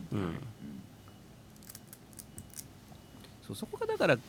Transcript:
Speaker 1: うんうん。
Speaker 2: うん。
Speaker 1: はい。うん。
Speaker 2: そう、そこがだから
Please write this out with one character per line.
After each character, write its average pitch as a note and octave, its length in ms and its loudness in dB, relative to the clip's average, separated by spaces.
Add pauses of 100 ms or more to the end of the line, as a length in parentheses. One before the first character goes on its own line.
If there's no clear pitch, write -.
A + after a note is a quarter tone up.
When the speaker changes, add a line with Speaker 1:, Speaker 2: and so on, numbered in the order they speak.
(120)
Speaker 1:
う A#2 40 4
ん - 20 6
う - 40 6
ん。 - 0 -
Speaker 2:
う - 20 4
ん。 - 40 4
Speaker 1:
は E2 60 2
い。 - 20 0
う - 20 -4
ん。 - 40 -4 (3000)
Speaker 2:
そ G2 80 -4
う、 - 20 -2
そ A3 100 -2
こ - 120 -4
が A4 80 4
だ A4 100 4
か A3+ 100 10
ら C3+ 120 12 (100)